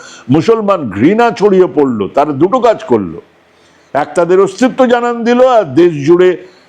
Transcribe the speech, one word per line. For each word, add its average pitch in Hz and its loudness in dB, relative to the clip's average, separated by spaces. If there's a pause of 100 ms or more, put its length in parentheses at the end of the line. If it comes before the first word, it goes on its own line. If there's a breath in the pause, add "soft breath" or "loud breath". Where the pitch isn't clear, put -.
(300 loud breath)
মুসলমান 190 0
ঘৃণা 196 0
ছড়িয়ে 190 2
পড়লো। 123 -2
তারা 156 -2
দুটো 185 0
কাজ 214 0
করলো, 98 -4 (720 soft breath)
এক 147 -4
তাদের 175 2
অস্তিত্ব 240 0
জানান 240 -2
দিল, 240 2
আর 233 2
দেশ 147 0
জুড়ে 175 4 (320 loud breath)